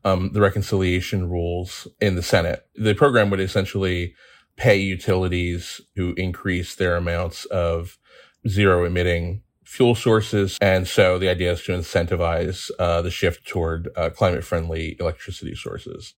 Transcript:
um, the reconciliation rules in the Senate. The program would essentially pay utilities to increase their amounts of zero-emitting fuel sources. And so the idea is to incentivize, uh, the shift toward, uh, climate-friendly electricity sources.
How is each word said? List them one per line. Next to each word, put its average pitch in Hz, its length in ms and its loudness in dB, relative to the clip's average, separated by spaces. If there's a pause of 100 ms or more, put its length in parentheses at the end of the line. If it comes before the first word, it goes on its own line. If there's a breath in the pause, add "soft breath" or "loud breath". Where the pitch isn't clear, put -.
um, 95 280 0
the 104 80 2
reconciliation 95 840 0
rules 87 600 -6 (120)
in 98 140 2
the 90 80 -2
Senate. - 540 0
The 107 180 2
program 117 380 6
would 98 80 0
essentially 92 760 -2 (440 soft breath)
pay 110 180 4
utilities 90 1040 -2 (140)
to 87 200 -2
increase 90 600 -4
their 87 220 0
amounts 87 480 -4
of 87 520 -2 (500 soft breath)
zero-emitting 90 920 2 (220)
fuel 120 320 4
sources. 107 680 2
And 92 260 4
so 92 300 4
the 92 120 2
idea 90 240 0
is 82 100 -6
to - 80 -6
incentivize, 85 1040 -2
uh, 85 240 2
the 90 80 -4
shift - 380 -2
toward, 82 480 -4
uh, 82 160 -2
climate-friendly 82 880 -2
electricity - 560 -8
sources. - 640 -12